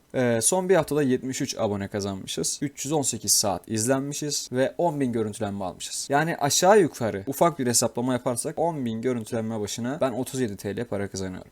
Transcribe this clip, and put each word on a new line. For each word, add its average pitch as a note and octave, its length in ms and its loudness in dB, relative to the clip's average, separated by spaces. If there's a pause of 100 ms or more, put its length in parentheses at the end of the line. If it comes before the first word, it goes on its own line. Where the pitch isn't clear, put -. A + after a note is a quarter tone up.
(160)
Ee, A#2+ 260 4
son F#3 280 4
bir F#3+ 60 8
haftada D3+ 280 2
yetmiş B2+ 380 0
üç C3 160 -4
abone G2+ 300 -2
kazanmışız. G2 760 -4
Üç C#3+ 240 -6
yüz C3+ 60 -4
on D#3 100 2
sekiz G#2+ 300 -2
saat - 380 0
izlenmişiz C3+ 840 -2
ve C3 260 0
on D#3 220 0
bin B2+ 120 0
görüntülenme G#2 540 -2
almışız. - 440 -8
Yani D#3 280 2
aşağı F#3 440 6
yukarı G#2 460 0
ufak C#3 320 2
bir B2 80 0
hesaplama A#2+ 460 2
yaparsak B2+ 460 -2
on D#3 260 -2
bin A2+ 160 -4
görüntülenme A2+ 580 -2
başına A#2 420 -4
ben C3 100 2
otuz C3 300 -4
yedi G2+ 160 -2
T G2 180 -6
L A#2 100 -4
para G2+ 220 -4
kazanıyorum. F#2 440 -8